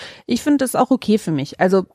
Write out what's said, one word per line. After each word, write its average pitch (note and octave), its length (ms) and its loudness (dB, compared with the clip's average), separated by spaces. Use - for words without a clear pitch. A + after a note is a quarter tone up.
ich A#3+ 140 -2
finde C#4+ 240 2
das A#3+ 100 -6
auch B3 160 2
okay A3 260 0
für F3 140 -4
mich. D3 300 -4
Also F#3 340 2